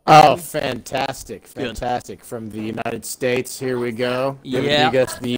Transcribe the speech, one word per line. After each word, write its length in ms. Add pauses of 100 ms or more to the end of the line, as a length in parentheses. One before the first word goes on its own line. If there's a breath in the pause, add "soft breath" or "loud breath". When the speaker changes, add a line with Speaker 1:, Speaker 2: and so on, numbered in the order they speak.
Speaker 1:
Oh, 300
fantastic. 1080
Speaker 2:
Good. 240
Speaker 1:
Fantastic. 580
From 240
the 120
United 440
States, 540
here 180
we 140
go. 500
Good 220
Speaker 2:
Yeah. 260
Speaker 1:
to 20
be 140
to 160
the 160